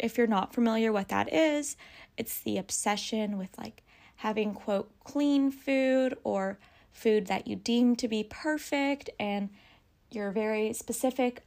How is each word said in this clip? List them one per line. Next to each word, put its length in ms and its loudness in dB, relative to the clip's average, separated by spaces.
if 160 -2
you're 100 4
not 260 2
familiar 380 2
what 160 0
that 260 0
is, 440 2
it's 240 -8
the 160 -2
obsession 800 -2
with, 200 -8
like, 240 -14
having, 360 -2
quote, 380 -2
clean 440 2
food 760 2
or 360 -2
food 360 2
that 200 -2
you 80 -4
deem 400 4
to 120 -4
be 160 -2
perfect, 960 -2
and 320 -2
you're 200 -4
very 420 0
specific 720 -2